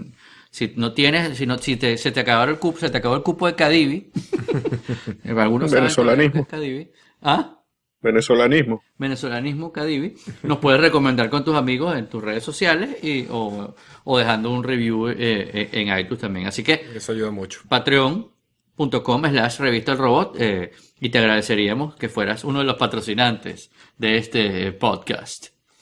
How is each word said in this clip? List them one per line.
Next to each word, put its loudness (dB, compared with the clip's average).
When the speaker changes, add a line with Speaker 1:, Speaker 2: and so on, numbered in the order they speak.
Speaker 1:
si -6
no -2
tienes, 2
si -2
no, -2
si -2
te, 0
se -2
te -2
acabaron 2
el -12
cupo, -2
se -2
te -2
acabó 0
el -2
cupo -2
de 2
Cadivi. 2
<laughs> -6
Algunos 2
saben 4
Speaker 2:
Venezolanismo. 2
Speaker 1:
todavía 4
que 0
es -2
Cadivi. -8
¿Ah? 0
Speaker 2:
Venezolanismo. 2
Speaker 1:
Venezolanismo, -6
Cadivi. -4
Nos 0
puedes 6
recomendar 4
con 0
tus 2
amigos 0
en -6
tus -8
redes -4
sociales 0
y, -4
o, -6
o 2
dejando 2
un -2
review, -2
eh, -4
eh, -2
en -2
iTunes -4
también. -6
Así -6
que 0
Speaker 3:
Eso -8
ayuda -4
mucho. -12
Speaker 1:
patreon 2
punto -2
com 0
slash 0
revista 0
el 0
robot, 2
eh, -2
y -4
te 2
agradeceríamos 2
que -6
fueras -2
uno -2
de 0
los 0
patrocinantes -2
de 2
este -2
podcast. -4